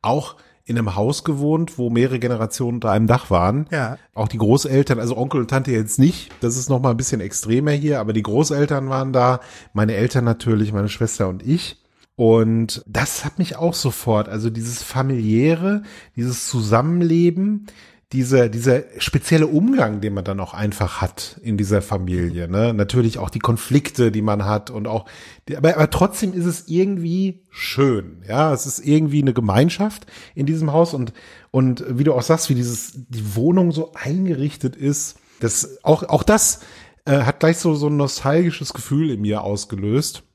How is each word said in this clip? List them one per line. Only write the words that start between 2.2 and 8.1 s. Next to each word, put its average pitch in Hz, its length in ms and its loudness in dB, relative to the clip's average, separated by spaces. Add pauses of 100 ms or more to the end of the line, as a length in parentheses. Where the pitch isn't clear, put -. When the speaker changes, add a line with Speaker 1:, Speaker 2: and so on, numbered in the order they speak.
Speaker 1:
unter 113 140 -2
einem 107 160 4
Dach 113 240 2
waren. 101 400 2
Speaker 2:
Ja. 135 280 -4 (160)
Speaker 1:
Auch 107 140 -2
die 117 100 -6
Großeltern, 131 600 2
also 117 180 -4
Onkel 135 240 -2
und 120 100 -4
Tante 131 220 0
jetzt 110 260 -2
nicht, 147 420 2
das 120 160 -2
ist 127 140 -6
noch 127 100 2
mal 131 100 2
ein 117 60 0
bisschen 117 240 -2
extremer 117 520 -2
hier, 143 280 0
aber 107 140 -4